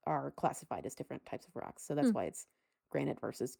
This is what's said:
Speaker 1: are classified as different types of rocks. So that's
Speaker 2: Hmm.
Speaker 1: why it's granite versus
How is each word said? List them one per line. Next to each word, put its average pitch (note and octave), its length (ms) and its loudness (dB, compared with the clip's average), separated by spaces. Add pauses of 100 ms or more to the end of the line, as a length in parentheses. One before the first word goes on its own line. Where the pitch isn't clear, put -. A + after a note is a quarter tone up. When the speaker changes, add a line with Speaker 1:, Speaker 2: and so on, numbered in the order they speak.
Speaker 1:
are C#3+ 280 2
classified - 540 -2
as - 80 -4
different C#3 320 -8
types - 200 -8
of - 80 -20
rocks. - 300 -8
So D3+ 100 -2
that's D3 140 6
Speaker 2:
Hmm. G#3+ 60 6
Speaker 1:
why F#2+ 100 2
it's - 220 -6 (440)
granite C#3 300 0
versus A#2+ 400 -2